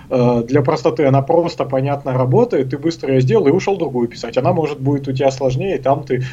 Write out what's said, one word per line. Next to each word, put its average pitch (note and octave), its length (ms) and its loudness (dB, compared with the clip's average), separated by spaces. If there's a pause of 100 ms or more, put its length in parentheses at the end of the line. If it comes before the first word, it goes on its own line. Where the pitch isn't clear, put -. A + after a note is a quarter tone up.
э, A#2+ 380 2
для C#3 140 2
простоты D3+ 440 0
она C3+ 160 4
просто, E3 440 0
понятно, C3+ 480 -2
работает, C3 560 2
ты C#3+ 80 -6
быстро C#3 340 -4
ее C3 100 4
сделал E3+ 260 2
и C#3 40 6
ушел F#3+ 260 0
другую B2 320 -2
писать. A#2 280 -10
Она, D#3 160 2
может, D3+ 260 -2
будет C3+ 300 -2
у C3 40 -4
тебя C3+ 180 2
сложнее, C#3 460 -2
и - 40 -10
там C#3 220 0
ты B2+ 300 -2